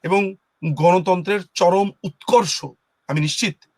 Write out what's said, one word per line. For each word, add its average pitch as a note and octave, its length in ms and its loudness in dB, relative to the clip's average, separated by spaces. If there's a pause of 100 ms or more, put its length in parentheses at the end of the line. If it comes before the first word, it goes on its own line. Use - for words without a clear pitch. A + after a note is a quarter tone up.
এবং G3 320 0 (380)
গণতন্ত্রের F3+ 640 2 (140)
চরম F#3+ 380 2 (120)
উৎকর্ষ G3 640 -2 (420)
আমি D3+ 120 -2
নিশ্চিত D#3 360 -4 (220)